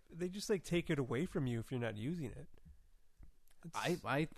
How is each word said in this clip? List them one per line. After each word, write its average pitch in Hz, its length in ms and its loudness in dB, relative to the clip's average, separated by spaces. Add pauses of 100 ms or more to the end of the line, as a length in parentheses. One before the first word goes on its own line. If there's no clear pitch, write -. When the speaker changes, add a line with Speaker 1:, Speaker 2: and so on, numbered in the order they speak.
(120)
Speaker 1:
They 170 160 -2
just, 196 220 -2
like, 196 140 4
take 170 260 2
it 156 80 4
away 135 300 2
from 147 180 2
you 120 140 2
if 110 120 -4
you're 131 80 0
not 113 160 0
using 143 360 -2
it. - 160 -10 (1160)
It's 165 100 -8
Speaker 2:
I, 147 280 4
I 147 240 4 (100)